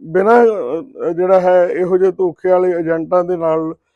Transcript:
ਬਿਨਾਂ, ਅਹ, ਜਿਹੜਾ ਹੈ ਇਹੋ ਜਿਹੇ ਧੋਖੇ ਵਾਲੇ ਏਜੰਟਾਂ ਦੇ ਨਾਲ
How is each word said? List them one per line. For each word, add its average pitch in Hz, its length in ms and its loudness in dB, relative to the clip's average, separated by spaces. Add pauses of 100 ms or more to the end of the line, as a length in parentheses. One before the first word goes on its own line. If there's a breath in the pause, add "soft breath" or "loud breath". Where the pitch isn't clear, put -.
ਬਿਨਾਂ, 196 420 2
ਅਹ, 160 680 -4
ਜਿਹੜਾ 185 260 2
ਹੈ 180 280 2
ਇਹੋ 180 300 -2
ਜਿਹੇ 185 140 2
ਧੋਖੇ 180 380 -4
ਵਾਲੇ 180 220 2
ਏਜੰਟਾਂ 165 520 -2
ਦੇ 180 140 -4
ਨਾਲ 160 380 -2 (200)